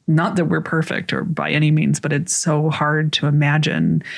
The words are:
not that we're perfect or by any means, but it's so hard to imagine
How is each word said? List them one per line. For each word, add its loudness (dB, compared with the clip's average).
not 2
that 2
we're 0
perfect -4
or -4
by -4
any 2
means, 2
but -4
it's -2
so 0
hard 0
to -2
imagine 2